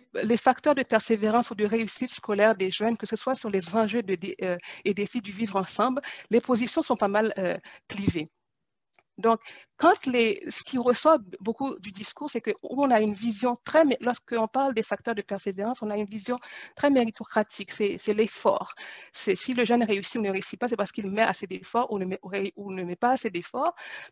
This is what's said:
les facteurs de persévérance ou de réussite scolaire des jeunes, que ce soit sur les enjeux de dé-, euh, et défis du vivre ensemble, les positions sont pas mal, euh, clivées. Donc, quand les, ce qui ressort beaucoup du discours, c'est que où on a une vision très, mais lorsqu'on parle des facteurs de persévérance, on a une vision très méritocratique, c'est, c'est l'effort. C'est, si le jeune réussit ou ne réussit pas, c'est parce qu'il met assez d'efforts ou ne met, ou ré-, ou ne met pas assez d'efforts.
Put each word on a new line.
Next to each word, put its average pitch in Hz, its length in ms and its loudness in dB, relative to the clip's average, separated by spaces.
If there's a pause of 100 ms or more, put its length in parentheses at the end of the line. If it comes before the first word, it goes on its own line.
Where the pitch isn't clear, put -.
(160)
les 220 200 2
facteurs 247 380 4
de - 80 0
persévérance 220 680 2
ou 220 40 -10
de 208 80 -2
réussite 226 460 -2
scolaire 214 460 2
des 185 160 0
jeunes, 226 260 0
que - 80 -10
ce 226 100 -4
soit 262 200 -2
sur 214 160 -6
les 185 260 -2
enjeux 220 240 2
de 190 140 -2
dé-, 185 260 -6
euh, 180 160 -2 (260)
et 196 120 0
défis 208 260 -4
du 196 80 -10
vivre 196 280 -4
ensemble, 240 440 0 (300)
les 233 100 6
positions 247 400 2
sont 262 160 0
pas 208 100 2
mal, 214 300 2
euh, 175 180 0 (320)
clivées. 202 400 -2 (920)
Donc, 226 200 4 (380)
quand 359 280 4
les, 240 420 2
ce - 140 -6
qui - 160 -6
ressort 247 400 4 (220)
beaucoup 233 400 -4
du 196 120 -14
discours, 208 380 -10
c'est 233 100 -6
que 214 120 -2 (100)
où 269 240 -2
on 254 60 4
a 220 100 6
une 208 140 0
vision 226 480 -2
très, 320 200 4
mais 269 160 4
lorsqu'on 233 480 -2
parle 269 280 0
des 220 80 0
facteurs 214 320 -4
de 202 80 -4
persévérance, 196 580 -6
on 214 80 -4
a 208 80 -2
une 208 80 -2
vision 214 320 -6 (380)
très 294 160 4
méritocratique, 226 800 0
c'est, 202 260 0
c'est 208 160 0
l'effort. - 600 0 (360)
C'est, - 220 0
si 254 220 -2
le 240 100 2
jeune 233 180 4
réussit 202 340 -2
ou 226 40 0
ne 202 80 0
réussit 190 300 -4
pas, 240 80 0
c'est 226 80 -4
parce 202 160 -2
qu'il 202 180 -6
met 214 140 0
assez 190 240 0
d'efforts 185 440 -2
ou 208 60 -2
ne 190 80 -2
met, 185 160 -4
ou 190 60 -14
ré-, 196 300 -4
ou 202 140 -10
ne 185 120 -6
met 175 120 -6
pas 247 180 2
assez 226 180 -2
d'efforts. 247 420 -4 (380)